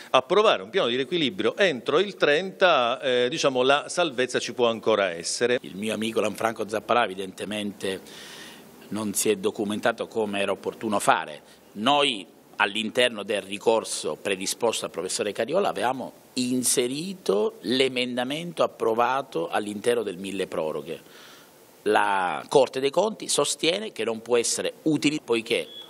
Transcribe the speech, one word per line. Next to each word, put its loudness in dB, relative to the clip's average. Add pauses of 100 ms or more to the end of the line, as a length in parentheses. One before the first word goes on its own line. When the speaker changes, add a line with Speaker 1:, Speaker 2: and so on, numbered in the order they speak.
Speaker 1:
approvare 4
un -14
piano 0
di 0
riequilibrio 0
entro 4
il -2
trenta, 4
eh, 2
diciamo, 2
la 4
salvezza 0
ci -6
può 4
ancora 2
essere". -2
Speaker 2:
Il -14
mio -4
amico -2
Lanfranco -2
Zappalà 0
evidentemente -6 (840)
non -4
si 0
è 4
documentato -2
come -4
era 0
opportuno -4
fare. 0 (300)
Noi 0 (360)
all'interno 0
del -2
ricorso 0
predisposto -2
dal -6
professore -4
Cariola -2
avevamo -4 (220)
inserito 0
l'emendamento -2
approvato 0
all'interno 0
del -6
mille -4
proroghe. -6 (840)
La 2
Corte 4
dei 0
Conti -2
sostiene 0
che -6
non -2
può 2
essere 0 (100)
utilizzato 0
poiché 0 (220)